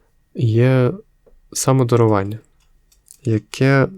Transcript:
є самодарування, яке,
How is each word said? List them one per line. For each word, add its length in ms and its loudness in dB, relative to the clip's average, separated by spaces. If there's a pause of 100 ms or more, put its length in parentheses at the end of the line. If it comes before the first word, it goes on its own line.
(340)
є 580 0 (600)
самодарування, 880 0 (880)
яке, 720 0